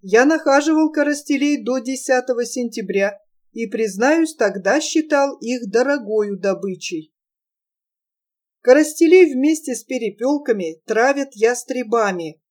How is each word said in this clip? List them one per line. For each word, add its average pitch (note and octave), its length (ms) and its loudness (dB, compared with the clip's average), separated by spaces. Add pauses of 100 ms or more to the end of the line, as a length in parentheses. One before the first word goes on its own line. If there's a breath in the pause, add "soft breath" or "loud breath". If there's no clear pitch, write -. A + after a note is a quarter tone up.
Я G#3+ 240 4
нахаживал D#4 680 2
коростелей D4 680 -2
до B3 160 -2
десятого B3+ 680 -2
сентября G#3 720 -4 (340)
и, A3+ 140 -6
признаюсь, A#3+ 680 0
тогда G3 460 0
считал D4+ 580 -2
их A#3 320 -6
дорогою G#3+ 680 0
добычей. F#3+ 760 -6 (1500)
Коростелей D#4 720 6
вместе C#4+ 420 0
с A3+ 80 -10
перепёлками A#3 1000 -4
травят C4+ 480 0
ястребами G#3+ 1080 -2 (100)